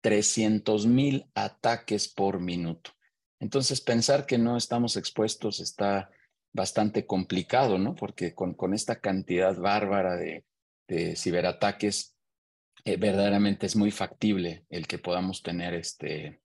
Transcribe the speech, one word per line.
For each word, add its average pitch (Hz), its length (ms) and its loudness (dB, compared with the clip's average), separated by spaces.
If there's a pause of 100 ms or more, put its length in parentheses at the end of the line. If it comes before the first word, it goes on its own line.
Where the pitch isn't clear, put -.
Trescientos 107 840 2
mil 135 480 4
ataques 107 720 -2
por 98 320 -2
minuto. 87 520 -6 (480)
Entonces, 131 400 0
pensar 127 460 2
que 127 100 2
no 117 200 2
estamos 120 400 0
expuestos 107 640 -2
está 98 500 -2 (420)
bastante 107 540 0
complicado, 92 720 0
¿no? 110 160 0
Porque - 400 -6
con, 90 200 -4
con 92 200 -2
esta 110 240 -4
cantidad 95 580 0
bárbara 98 600 0
de, 82 280 -8 (440)
de 85 260 -2
ciberataques, 90 1040 -2 (680)
eh, 104 120 -2
verdaderamente 101 720 2
es 95 100 0
muy 104 160 4
factible 92 760 -2
el 85 180 -8
que 90 100 -6
podamos 92 460 -4
tener 87 300 -4
este 76 720 -8